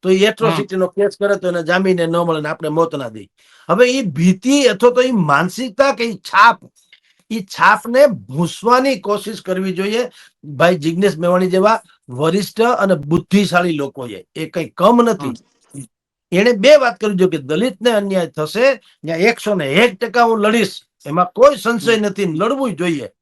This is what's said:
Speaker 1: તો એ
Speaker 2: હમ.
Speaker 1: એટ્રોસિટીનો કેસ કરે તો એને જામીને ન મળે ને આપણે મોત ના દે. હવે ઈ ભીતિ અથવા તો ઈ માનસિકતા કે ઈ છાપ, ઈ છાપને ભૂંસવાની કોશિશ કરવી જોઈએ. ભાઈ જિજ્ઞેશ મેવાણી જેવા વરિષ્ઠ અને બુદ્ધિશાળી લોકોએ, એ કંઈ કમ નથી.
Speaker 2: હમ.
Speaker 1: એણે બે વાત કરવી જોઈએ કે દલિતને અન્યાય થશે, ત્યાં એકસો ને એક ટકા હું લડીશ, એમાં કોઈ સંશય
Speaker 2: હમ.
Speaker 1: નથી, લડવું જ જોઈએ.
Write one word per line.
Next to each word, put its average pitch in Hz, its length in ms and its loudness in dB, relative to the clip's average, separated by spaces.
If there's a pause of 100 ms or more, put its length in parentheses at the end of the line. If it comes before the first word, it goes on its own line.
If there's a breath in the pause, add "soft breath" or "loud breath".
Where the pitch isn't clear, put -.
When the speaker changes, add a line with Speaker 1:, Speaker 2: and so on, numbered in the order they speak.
Speaker 1:
તો 185 80 -2
એ 190 60 4
Speaker 2:
હમ. 190 80 2
Speaker 1:
એટ્રોસિટીનો 190 600 -2
કેસ 196 300 -2
કરે 202 200 -2
તો 180 120 -6
એને 175 140 -4
જામીને 180 440 0
ન 165 100 -2
મળે 170 240 -2
ને 151 80 -8
આપણે 160 200 -8
મોત 165 260 0
ના 135 140 -8
દે. 107 200 -18 (400 soft breath)
હવે 196 160 4
ઈ 254 180 0
ભીતિ 190 640 2
અથવા 220 240 4
તો 247 120 0
ઈ 262 100 0
માનસિકતા 190 800 0
કે 226 120 -4
ઈ 226 100 -6
છાપ, 202 500 2 (680 soft breath)
ઈ 220 100 -6
છાપને 214 680 2
ભૂંસવાની 190 920 -2
કોશિશ 202 420 -6
કરવી 185 300 -4
જોઈએ. 208 380 -4 (340 soft breath)
ભાઈ 156 320 0
જિજ્ઞેશ 165 400 -2
મેવાણી 180 340 0
જેવા 190 320 2 (260 soft breath)
વરિષ્ઠ 165 540 -2
અને 202 320 0
બુદ્ધિશાળી 170 800 0
લોકોએ, 135 600 -8
એ 160 120 -8
કંઈ 160 300 -8
કમ 233 260 4
નથી. 202 260 0
Speaker 2:
હમ. - 540 -16 (500)
Speaker 1:
એણે 214 200 2
બે 240 240 6
વાત 254 240 2
કરવી 208 160 -2
જોઈએ 175 140 2
કે 156 80 -4
દલિતને 208 520 -2
અન્યાય 196 360 -2
થશે, 208 480 0
ત્યાં - 440 -10
એકસો 208 360 0
ને 143 180 -4
એક 196 260 2
ટકા 240 240 0
હું 226 180 2
લડીશ, 214 420 0 (240)
એમાં 170 280 0
કોઈ 269 220 6
સંશય 226 400 0
Speaker 2:
હમ. 214 40 -2
Speaker 1:
નથી, 202 240 -4
લડવું 220 460 -2
જ 175 40 -6
જોઈએ. 151 340 -4 (140)